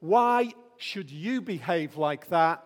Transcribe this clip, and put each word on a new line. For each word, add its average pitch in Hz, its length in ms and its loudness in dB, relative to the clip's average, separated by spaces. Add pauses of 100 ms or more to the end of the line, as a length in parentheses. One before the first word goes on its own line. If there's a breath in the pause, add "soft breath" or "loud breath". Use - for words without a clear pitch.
"Why 240 500 2 (260)
should 185 320 -12
you 196 320 -6
behave 165 560 -4
like 147 300 -2
that? 165 380 2